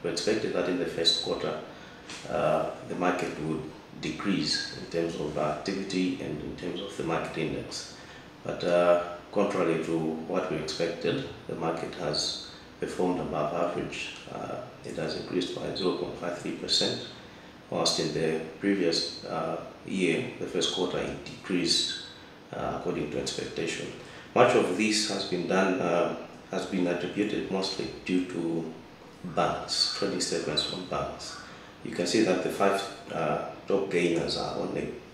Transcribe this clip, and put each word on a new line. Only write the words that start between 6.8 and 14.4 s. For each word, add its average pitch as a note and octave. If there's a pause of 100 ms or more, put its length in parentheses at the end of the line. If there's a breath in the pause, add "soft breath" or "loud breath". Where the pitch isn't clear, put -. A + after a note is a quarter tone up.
of -
the -
market E2
index. - (480 loud breath)
But, E2+
uh, F2 (280)
contrary F#2
to E2 (300)
what E2+
we D#2
expected, E2 (180)
the -
market E2
has - (300 loud breath)
performed F2
above D#2
average. - (180)
Uh, - (300)